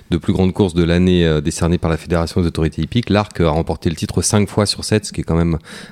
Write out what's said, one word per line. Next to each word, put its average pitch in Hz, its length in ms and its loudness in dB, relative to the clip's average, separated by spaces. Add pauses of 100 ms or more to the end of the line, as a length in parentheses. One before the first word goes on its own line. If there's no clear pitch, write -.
(100)
de 87 80 2
plus 92 160 -2
grandes 92 180 2
courses 92 220 0
de 87 100 2
l'année, 87 420 4
euh, 78 140 2
décernées 85 380 0
par 85 120 -2
la 80 60 0
Fédération 85 460 -2
des 85 60 0
autorités 80 340 -2
hippiques, - 260 -2
l'Arc 104 320 0
a 82 80 4
remporté 80 400 -2
le 80 80 -2
titre - 240 -4
cinq 104 300 2
fois 104 160 0
sur - 180 -6
sept, 107 220 0
ce - 80 -12
qui 78 80 -4
est - 20 -16
quand 82 120 -2
même 85 200 2 (360)